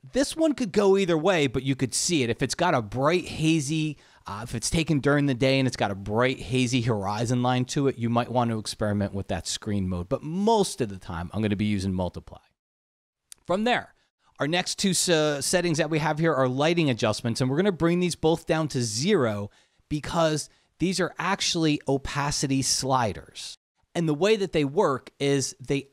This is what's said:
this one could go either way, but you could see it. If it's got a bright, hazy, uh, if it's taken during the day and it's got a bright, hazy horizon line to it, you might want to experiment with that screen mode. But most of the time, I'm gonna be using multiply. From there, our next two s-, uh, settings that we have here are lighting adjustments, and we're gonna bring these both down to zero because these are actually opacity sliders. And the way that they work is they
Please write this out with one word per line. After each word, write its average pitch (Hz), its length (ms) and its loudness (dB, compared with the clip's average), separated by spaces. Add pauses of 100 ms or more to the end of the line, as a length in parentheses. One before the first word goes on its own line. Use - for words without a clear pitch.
(120)
this 269 240 0
one 320 160 2
could 226 180 -4
go 196 260 4
either 175 220 2
way, 160 280 2
but 127 160 -2
you 135 120 0
could 135 200 -2
see 160 280 0
it. 117 80 0
If 113 120 -2
it's 131 120 -2
got 170 200 0
a 123 60 2
bright, 135 440 0
hazy, 156 760 0 (300)
uh, - 160 -8
if 117 100 -10
it's - 160 -4
taken 160 300 2
during 143 260 4
the 139 80 2
day 131 240 2
and 131 80 2
it's 120 100 -4
got 107 140 0
a 98 60 -6
bright, 110 420 0
hazy 123 440 0
horizon 110 600 0
line 123 220 2
to 139 240 0
it, 123 100 -2
you 117 100 -2
might 120 220 0
want 120 200 2
to 110 80 -2
experiment 104 540 -2
with 98 160 -6
that 90 200 -4
screen 101 400 -4
mode. 87 200 -4
But - 140 -4
most 196 580 0
of 113 80 -2
the 95 100 -12
time, 85 340 -8
I'm 107 100 -2
gonna 104 140 0
be 104 80 0
using 98 280 0
multiply. 90 460 -6 (1080)
From 202 200 -2
there, 226 300 -2 (440)
our 139 80 -2
next 175 320 -2
two 196 120 2
s-, - 180 0
uh, 151 320 2
settings 170 380 0
that 156 120 0
we 156 80 0
have 156 220 0
here 165 120 4
are 131 160 2
lighting 151 400 2
adjustments, 113 520 0
and 131 100 0
we're 139 60 -2
gonna 196 160 2
bring 170 260 2
these 180 160 0
both 160 320 0
down 160 220 0
to 127 140 -2
zero 113 680 0 (380)
because 156 600 -2 (300)
these 175 220 0
are 160 180 -2
actually 160 680 0
opacity 139 760 -2
sliders. 123 960 -4 (380)
And 160 120 -2
the 147 60 2
way 196 220 2
that 196 160 -4
they 156 120 2
work 143 540 0
is 139 400 0
they 139 340 -4